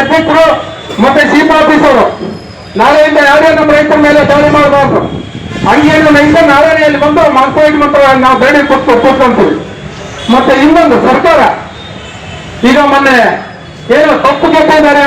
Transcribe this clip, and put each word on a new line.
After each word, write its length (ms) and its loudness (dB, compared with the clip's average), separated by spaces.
ಅಧ್ಯಕ್ಷರು 440 0
ಮತ್ತೆ 280 2
ಚೀಫ್ 260 2
ಆಫೀಸರು 480 2
ನಾಳೆಯಿಂದ 380 2
ಯಾರೇ 280 2
ನಮ್ಮ 200 2
ರೈತರ 280 0
ಮೇಲೆ 160 4
ದಾಳಿ 240 2
ಮಾಡಬಾರ್ದು. 460 0
ಹಂಗೇನು 500 2
ರೈತ 180 2
ನಾಳೆನೇ 340 2
ಅಲ್ಲಿ 160 -2
ಬಂದು 180 2
ಮಾರ್ಕೆಟ್ 460 0
ಮಾತ್ರ 160 2
ನಾವು 200 2
ಬೇಡಿ 160 2
ಕೊಟ್ಟು 200 0
ಕೂತ್ಕೊಂತೀವಿ. 500 0
ಮತ್ತೆ 180 2
ಇನ್ನೊಂದು 320 2
ಸರ್ಕಾರ 320 2
ಈಗ 80 2
ಮೊನ್ನೆ 240 2
ಏನೋ 160 2
ತಪ್ಪು 300 0
ಕೆಟ್ಟಿದ್ದಾರೆ 520 2